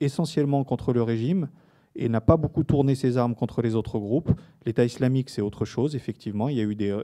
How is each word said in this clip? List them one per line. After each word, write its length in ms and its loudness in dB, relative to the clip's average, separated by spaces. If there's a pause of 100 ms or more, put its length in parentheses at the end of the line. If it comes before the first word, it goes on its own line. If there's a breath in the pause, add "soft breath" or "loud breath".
essentiellement 640 0
contre 280 -2
le 100 2
régime 460 0 (480 soft breath)
et 120 -2
n'a 120 2
pas 160 6
beaucoup 260 -2
tourné 320 4
ses 240 0
armes 160 2
contre 280 -4
les 120 0
autres 240 -2
groupes. 320 -2 (340 loud breath)
L'État 200 4
islamique, 440 0
c'est 140 -4
autre 220 -2
chose, 320 -2
effectivement. 520 -6
Il 80 -2
y 40 0
a 20 0
eu 140 -2
des, 280 -2